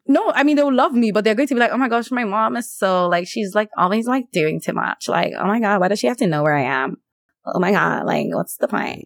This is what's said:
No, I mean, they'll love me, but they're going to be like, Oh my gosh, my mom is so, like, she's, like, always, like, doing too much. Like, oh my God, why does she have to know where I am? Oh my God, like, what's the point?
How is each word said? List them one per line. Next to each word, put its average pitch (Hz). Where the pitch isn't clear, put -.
No, 330
I 254
mean, 294
they'll 285
love 269
me, 233
but 208
they're 214
going 269
to 294
be 233
like, 240
Oh 175
my 254
gosh, 233
my 247
mom 220
is 240
so, 180
like, 175
she's, 196
like, 208
always, 208
like, 254
doing 160
too -
much. -
Like, -
oh -
my 208
God, 208
why 180
does 202
she 226
have 240
to 233
know 151
where 151
I 143
am? 135
Oh -
my 180
God, 165
like, -
what's -
the -
point? -